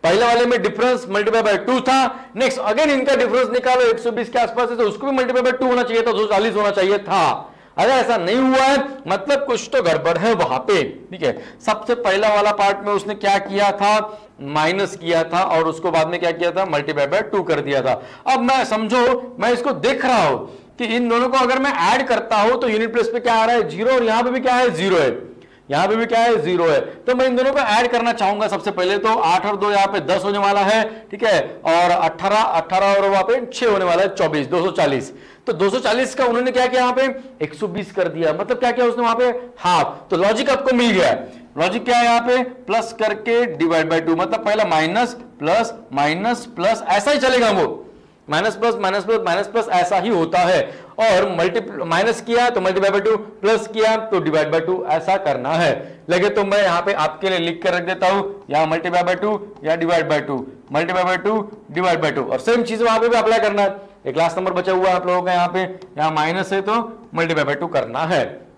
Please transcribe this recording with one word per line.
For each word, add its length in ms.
पहले 200
वाले 220
में 160
difference 440
multiply 360
by 140
two 160
था, 540
Next 260
again 280
इनका 260
difference 340
निकालो, 320
एक 160
सौ 140
बीस 160
के 100
आसपास 320
है, 60
तो 80
उसको 220
भी 100
multiply 280
by 80
टू 140
होना 160
चाहिए 200
था, 100
दो 60
सौ 80
चालीस 300
होना 160
चाहिए 280
था। 540
अगर 120
ऐसा 280
नहीं 180
हुआ 260
है, 160
मतलब 380
कुछ 260
तो 100
गड़बड़ 360
है 160
वहां 260
पे, 220
ठीक 120
है। 140
सबसे 300
पहला 380
वाला 200
part 320
में 60
उसने 240
क्या 240
किया 320
था, 200
minus 460
किया 280
था 220
और 220
उसको 220
बाद 180
में 120
क्या 120
किया 180
था, 160
multiply 420
by 140
two 100
कर 180
दिया 220
था। 180
अब 160
मैं 220
समझो, 760
मैं 120
इसको 280
देख 260
रहा 180
हूं 120
कि 80
इन 220
दोनों 200
को 100
अगर 200
मैं 140
ऐड 220
करता 300
हूं 200
तो 100
unit 240
plus 160
पे 120
क्या 140
आ 100
रहा 120
है, 120
ज़ीरो, 220
और 140
यहां 200
पे 60
भी 100
क्या 140
है, 180
ज़ीरो 260
है, 180
यहां 180
पे 80
भी 100
क्या 140
है, 220
ज़ीरो 240
है। 140
तो 100
मैं 120
इन 100
दोनों 160
को 80
ऐड 300
करना 240
चाहूंगा 340
सबसे 240
पहले, 260
तो 100
आठ 380
और 100
दो 140
यहाँ 160
पे 160
दस 220
होने 140
वाला 240
है, 200
ठीक 140
है, 160
और 260
अठारह, 480
अठारह 540
और 140
वहाँ 160
पे 220
छह 240
होने 140
वाला 180
है, 120
चौबीस, 320
दो 180
सौ 80
चालीस। 400
तो 80
दो 160
सौ 100
चालीस 340
का 100
उन्होंने 280
क्या 140
किया 140
यहाँ 120
पे, 120
एक 100
सौ 140
बीस 240
कर 160
दिया, 240
मतलब 260
क्या 120
किया 160
उसने 160
वहां 120
पे, 140
हाफ। 520
तो 60
logic 340
आपको 260
मिल 140
गया 180
है। 380
Logic 260
क्या 140
है 60
यहाँ 160
पे, 220
Plus 360
करके 400
divide 340
by 100
two, 160
मतलब 280
पहला 220
minus, 480
plus, 360
minus, 520
plus, 320
ऐसा 220
ही 80
चलेगा 340
वो, 320
Minus, 280
plus, 200
minus, 280
plus, 220
minus, 200
plus, 260
ऐसा 260
ही 100
होता 320
है। 200
और 300
मल्टीप्ल-, 560
minus 340
किया 300
तो 100
multiply 300
by 100
two, 160
प्लस 520
किया 280
तो 140
divide 320
by 80
two, 260
ऐसा 320
करना 360
है। 180
लगे 200
तो 140
मैं 180
यहाँ 200
पे 120
आपके 360
लिए 100
लिख 220
के 80
रख 140
देता 240
हूँ, 420
यहाँ 180
multiply 360
by 120
two 240
या 140
divide 320
by 120
two, 220
multiply 320
by 140
two, 180
divide 300
by 120
टू, 80
और 180
same 220
चीज 200
वहां 180
पे 80
भी 80
apply 240
करना 220
है। 240
एक 100
लास्ट 220
number 140
बचा 200
हुआ 160
है 80
आप 100
लोगों 160
का 100
यहाँ 160
पे, 140
यहाँ 140
minus 400
है 100
तो 120
multiply 300
by 100
टू 140
करना 360
है। 180